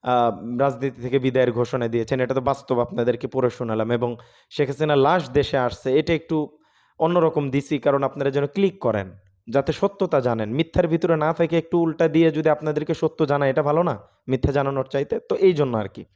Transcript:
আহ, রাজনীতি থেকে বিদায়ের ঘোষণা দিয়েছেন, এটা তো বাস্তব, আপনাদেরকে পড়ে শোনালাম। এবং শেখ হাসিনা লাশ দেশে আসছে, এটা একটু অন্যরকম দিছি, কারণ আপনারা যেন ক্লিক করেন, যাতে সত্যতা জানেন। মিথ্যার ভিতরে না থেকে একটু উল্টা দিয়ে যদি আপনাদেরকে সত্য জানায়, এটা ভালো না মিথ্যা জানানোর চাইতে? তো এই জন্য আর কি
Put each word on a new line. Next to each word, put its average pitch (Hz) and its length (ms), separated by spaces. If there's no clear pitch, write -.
আহ, 120 580
রাজনীতি 131 420
থেকে 123 160
বিদায়ের 127 340
ঘোষণা 120 360
দিয়েছেন, 117 320
এটা 127 140
তো 131 60
বাস্তব, 135 380
আপনাদেরকে 120 500
পড়ে 127 220
শোনালাম। 110 400
এবং 120 260
শেখ 139 180
হাসিনা 147 280
লাশ 139 340
দেশে 139 280
আসছে, 127 400
এটা 156 140
একটু 156 460
অন্যরকম 160 520
দিছি, 139 280
কারণ 139 240
আপনারা 139 280
যেন 143 160
ক্লিক 190 340
করেন, 101 320
যাতে 139 220
সত্যতা 170 480
জানেন। 113 300
মিথ্যার 165 380
ভিতরে 165 280
না 156 160
থেকে 165 260
একটু 165 200
উল্টা 165 300
দিয়ে 165 220
যদি 151 180
আপনাদেরকে 151 460
সত্য 156 320
জানায়, 143 240
এটা 147 120
ভালো 151 200
না 135 160
মিথ্যা 135 240
জানানোর 139 380
চাইতে? 139 300
তো - 160
এই 190 160
জন্য 135 240
আর 101 120
কি - 160